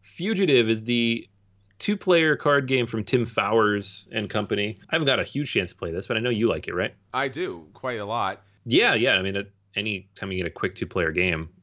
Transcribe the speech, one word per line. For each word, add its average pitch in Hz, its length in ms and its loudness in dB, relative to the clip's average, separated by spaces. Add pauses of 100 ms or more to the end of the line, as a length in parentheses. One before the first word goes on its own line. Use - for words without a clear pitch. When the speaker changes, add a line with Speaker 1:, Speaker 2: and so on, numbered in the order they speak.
Speaker 1:
Fugitive 165 680 2
is 110 140 0
the 117 440 0 (500)
two-player 170 580 2
card 143 300 2
game 127 200 2
from 113 180 -4
Tim 123 220 2
Fowers 104 840 0
and 107 180 -4
Company. 104 480 -2 (100)
I - 60 -2
haven't 160 140 0
got 120 120 2
a 87 40 -4
huge 139 280 -6
chance 92 200 0
to - 40 -20
play 87 160 -8
this, 95 140 -6
but 113 100 -2
I 110 40 -2
know 123 100 -2
you 113 180 2
like 80 200 -2
it, - 60 -6
right? 92 200 -2 (180)
Speaker 2:
I 135 160 -2
do, 113 460 -8
quite 123 240 -6
a 104 80 -6
lot. 104 340 -2 (240)
Speaker 1:
Yeah, 170 300 2
yeah. 117 220 4
I 92 60 0
mean, 98 140 -2
at 101 120 -4 (260)
any 104 400 -6
time 95 180 -8
you 92 60 -4
get 87 80 -2
a 80 40 -6
quick - 240 -4
two-player 85 380 -2
game, 82 380 -2 (120)